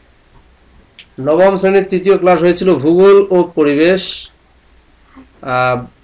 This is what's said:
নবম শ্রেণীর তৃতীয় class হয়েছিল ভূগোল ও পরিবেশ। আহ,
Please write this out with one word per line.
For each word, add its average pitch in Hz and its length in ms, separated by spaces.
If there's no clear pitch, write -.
নবম 175 360
শ্রেণীর 190 280
তৃতীয় 185 340
class 175 220
হয়েছিল 175 340
ভূগোল 185 560
ও 180 120
পরিবেশ। 165 880
আহ, 127 420